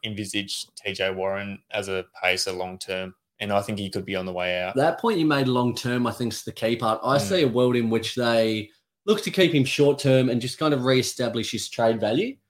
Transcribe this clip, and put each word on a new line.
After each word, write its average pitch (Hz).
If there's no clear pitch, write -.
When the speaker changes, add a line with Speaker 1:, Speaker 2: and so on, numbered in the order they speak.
Speaker 1:
envisage 101
T 101
J 95
Warren 98
as 104
a 92
pacer 92
long 90
term, 92
and 104
I 101
think 101
he 98
could 95
be 98
on 92
the 92
way 90
out. 92
Speaker 2:
That 156
point 226
you 160
made 139
long 123
term, 123
I 113
think, 117
is -
the 113
key 117
part. 113
I 135
Speaker 1:
Mm. -
Speaker 2:
see 196
a 143
world 123
in 117
which 113
they 113
look 208
to 190
keep 180
him 139
short 143
term 131
and 120
just 127
kind 151
of 123
reestablish 120
his 110
trade 113
value. 139